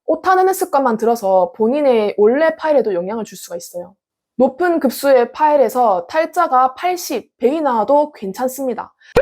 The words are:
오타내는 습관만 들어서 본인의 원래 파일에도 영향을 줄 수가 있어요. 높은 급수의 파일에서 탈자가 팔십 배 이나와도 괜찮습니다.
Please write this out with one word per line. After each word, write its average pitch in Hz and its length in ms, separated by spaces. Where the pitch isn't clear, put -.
오타내는 370 480
습관만 277 420
들어서 196 560
본인의 233 680
원래 285 380
파일에도 269 380
영향을 202 320
줄 185 120
수가 202 200
있어요. 175 380
높은 311 420
급수의 247 540
파일에서 247 720
탈자가 302 680
팔십 349 640
배 254 180
이나와도 285 580
괜찮습니다. 247 800